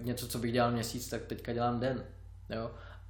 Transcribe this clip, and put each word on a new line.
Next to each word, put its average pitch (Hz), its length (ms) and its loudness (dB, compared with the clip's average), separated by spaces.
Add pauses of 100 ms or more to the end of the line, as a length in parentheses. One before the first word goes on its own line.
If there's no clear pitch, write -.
něco, 120 220 0
co 120 120 -2
bych 117 140 2
dělal 120 180 8
měsíc, 117 380 0
tak 113 160 -2
teďka - 280 -4
dělám 120 260 4
den, 127 240 2 (460)
jo. 113 220 -2 (380)